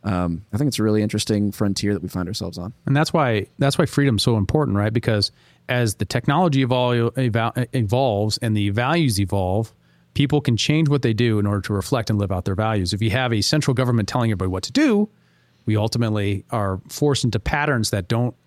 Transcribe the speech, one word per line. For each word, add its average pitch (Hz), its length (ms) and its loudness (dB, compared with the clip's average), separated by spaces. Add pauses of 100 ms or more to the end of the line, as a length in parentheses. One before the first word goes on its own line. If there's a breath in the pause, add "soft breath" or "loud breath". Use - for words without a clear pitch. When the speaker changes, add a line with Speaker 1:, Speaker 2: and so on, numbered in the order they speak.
Speaker 1:
um, 90 480 -2
I 104 40 -4
think 147 120 2
it's 120 100 -4
a 107 60 0
really 107 180 4
interesting 104 480 0
frontier 101 420 -2
that 98 100 -4
we 90 60 -6
find 90 200 -4
ourselves 87 300 -8
on. 90 140 -10 (140)
Speaker 2:
And 139 100 2
that's 156 160 0
why, 127 360 0 (100)
that's 139 180 2
why 160 100 2
freedom's 135 360 2
so 117 140 2
important, 110 400 0
right? 104 160 2
Because 110 400 0 (360 soft breath)
as 123 280 0
the - 80 -4
technology 143 600 2
evol-, 123 500 2
evol-, 117 600 0
evolves 107 640 0
and 110 180 0
the 101 140 2
values 123 480 2
evolve, 98 560 -2 (400 soft breath)
people 143 260 2
can 123 160 0
change 151 320 0
what 139 140 0
they 117 100 2
do 110 280 2
in 101 60 0
order 101 160 0
to - 100 -6
reflect 104 360 -2
and 104 120 0
live 98 100 0
out 92 140 -4
their 98 100 -2
values. 107 380 0
If 104 100 -2
you 110 80 0
have 127 220 0
a 107 80 0
central 143 340 0
government 120 340 0
telling 117 220 0
everybody 95 200 -2
what 92 120 -4
to - 100 -12
do, 233 360 2 (560 soft breath)
we 107 120 0
ultimately 107 760 0
are 98 360 -2
forced 143 360 0
into 110 160 0
patterns 143 500 0
that 98 160 -2
don't 117 300 -2 (100)